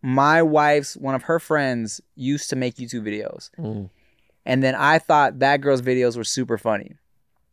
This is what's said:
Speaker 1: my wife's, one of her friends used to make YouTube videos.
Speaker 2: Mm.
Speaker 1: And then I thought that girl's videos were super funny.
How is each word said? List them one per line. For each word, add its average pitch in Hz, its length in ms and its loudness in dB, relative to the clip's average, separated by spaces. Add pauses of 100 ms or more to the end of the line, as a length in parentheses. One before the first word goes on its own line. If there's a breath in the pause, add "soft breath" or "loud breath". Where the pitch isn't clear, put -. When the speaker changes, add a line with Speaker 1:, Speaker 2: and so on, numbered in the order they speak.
Speaker 1:
my 139 400 4
wife's, 147 560 2
one 135 180 -4
of 127 80 -6
her 165 160 0
friends 127 600 -2 (140)
used 139 340 -4
to 139 60 -4
make 127 200 -4
YouTube 120 280 -10
videos. 104 540 -8
Speaker 2:
Mm. 107 320 -8 (560)
Speaker 1:
And 131 180 0
then 131 100 2
I 147 260 2
thought 147 400 2
that 139 220 2
girl's 139 220 2
videos 123 340 0
were 113 60 -6
super 117 340 -4
funny. 107 380 -4 (580)